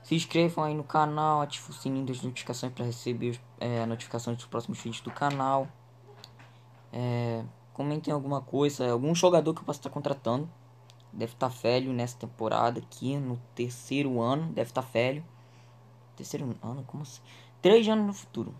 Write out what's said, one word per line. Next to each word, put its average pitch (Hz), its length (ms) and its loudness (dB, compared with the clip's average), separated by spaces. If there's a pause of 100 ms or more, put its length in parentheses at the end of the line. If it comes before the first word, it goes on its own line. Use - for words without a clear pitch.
Se - 120 0
inscrevam 165 480 2
aí 151 100 0
no 151 120 -4
canal, 151 560 2
ative - 280 -6
o 151 40 -14
sininho 135 340 -4
das 127 160 -6
notificações 127 500 -6
pra 123 120 -6
receber 120 460 -4
os, 120 100 -8 (180)
é, 117 280 -2
notificações 117 500 -4
dos - 100 -14
próximos - 320 -6
vídeos 117 220 -8
do 117 100 -8
canal. 135 560 0 (1300)
É, 120 520 -2 (280)
comentem 151 420 -2
alguma 139 260 -2
coisa, 135 480 2
algum 123 280 2
jogador 165 360 6
que - 100 -6
eu - 20 -16
possa - 180 -6
tá 135 80 -6
contratando. 143 580 -2 (640)
Deve 113 220 -6
tá 131 140 0
velho 127 440 2
nessa 120 260 -2
temporada 117 600 0
aqui, 123 380 -4
no 127 200 -2 (200)
terceiro 123 640 0
ano, 147 320 2
deve 120 200 -2
tá 131 80 0
velho. 127 440 0 (880)
Terceiro - 480 -6
ano, 123 220 -8
como 143 180 -12
assim? - 180 -14 (400)
Três 214 280 8
anos 220 180 4
no 202 80 -2
futuro. - 460 -8